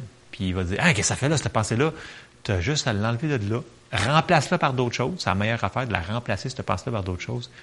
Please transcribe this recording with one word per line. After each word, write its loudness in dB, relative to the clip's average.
Puis -4
il 0
va 0
dire, « -2
Ah, 4
qu'est-ce -2
que 0
ça 0
fait 0
là, 2
cette -2
pensée-là ? » 2
T'as 0
juste 0
à 2
l'enlever 0
de -2
là. -2
Remplace-la 4
par 2
d'autres 0
choses. -2
C'est -6
la 4
meilleure 0
affaire 0
de -4
la 2
remplacer, -4
cette -8
pensée-là, -2
par 0
d'autres -2
choses. -8